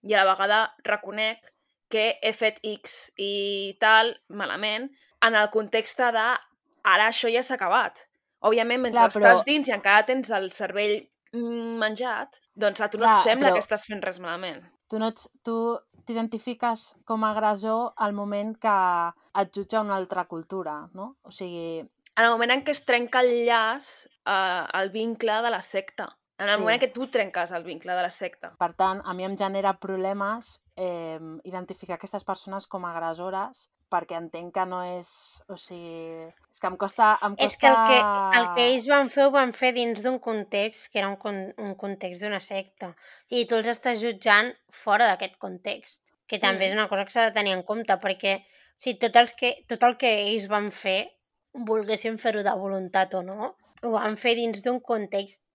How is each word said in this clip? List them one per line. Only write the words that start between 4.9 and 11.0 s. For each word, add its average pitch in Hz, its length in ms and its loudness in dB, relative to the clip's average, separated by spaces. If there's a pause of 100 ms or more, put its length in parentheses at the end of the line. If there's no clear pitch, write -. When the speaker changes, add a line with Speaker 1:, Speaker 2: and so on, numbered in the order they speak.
Speaker 1:
en 226 120 4
el 208 160 4
context 214 480 -2
de 247 120 2 (720)
ara 202 240 6
això 226 240 0
ja 240 100 4
s'ha 254 120 -4
acabat. 202 480 0 (400)
Òbviament, 233 400 2
mentre 240 180 0
Speaker 2:
Clar, 226 140 8
però 202 160 8
Speaker 1:
estàs 185 160 8
dins 285 220 2
i 247 40 0
encara 208 320 6
tens 254 260 0
el 190 220 -2
cervell, 208 560 -2 (240)